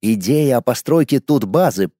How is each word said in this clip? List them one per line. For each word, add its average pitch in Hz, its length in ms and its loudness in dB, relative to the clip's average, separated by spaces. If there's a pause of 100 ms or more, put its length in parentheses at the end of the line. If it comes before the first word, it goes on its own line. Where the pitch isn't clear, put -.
Идея 117 560 0
о 117 60 0
постройке 143 580 0
тут 139 240 0
базы 98 440 0 (120)